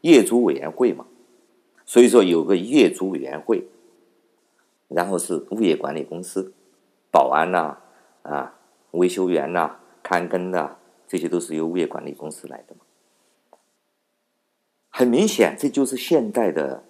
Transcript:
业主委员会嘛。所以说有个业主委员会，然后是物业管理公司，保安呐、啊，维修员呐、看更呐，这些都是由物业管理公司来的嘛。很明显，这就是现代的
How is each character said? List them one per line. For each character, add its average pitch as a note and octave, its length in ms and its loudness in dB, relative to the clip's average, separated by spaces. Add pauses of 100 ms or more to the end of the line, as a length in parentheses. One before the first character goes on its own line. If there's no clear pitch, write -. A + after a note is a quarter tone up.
业 D#3 200 8
主 A#2 220 2
委 E2 100 2
员 C#2+ 160 -6
会 A#2+ 220 0
嘛。 - 140 -12 (800)
所 - 160 6
以 B2 80 8
说 A#2 140 6
有 E2+ 200 2
个 F2+ 140 2
业 A2 340 2
主 F#2+ 200 -6
委 D#2 80 -6
员 C2+ 200 -10
会， F#2+ 280 -4 (1200)
然 F2 200 -2
后 F#2+ 100 -2
是 E2 340 -4
物 A2 100 -4
业 E2+ 140 4
管 D2 200 -6
理 D2 80 -6
公 E2 180 -12
司， F#2 300 -8 (600)
保 C2+ 180 4
安 D#2+ 220 0
呐、 D#2+ 260 -2 (460)
啊， C#2+ 320 -8 (360)
维 F2+ 160 0
修 F#2 220 -2
员 D#2+ 240 -2
呐、 E2 240 -2 (240)
看 F2 260 -2
更 F2+ 240 -4
呐， D#2+ 260 -6 (300)
这 F#2 100 -6
些 E2 120 -4
都 F2 100 -2
是 D#2 160 -8
由 D#2+ 100 -2
物 F2 120 -4
业 E2 80 0
管 C#2 180 -10
理 D2 80 -12
公 D2+ 180 -14
司 - 180 -18
来 C#2 100 -16 (100)
的 - 80 -20
嘛。 - 60 -20 (2000)
很 B2 180 2
明 D#3 200 2
显， E2+ 300 2
这 C#3+ 120 -4
就 C3+ 160 0
是 C3 100 -6
现 A#2+ 360 0
代 G#2 200 0
的 C#2 380 -6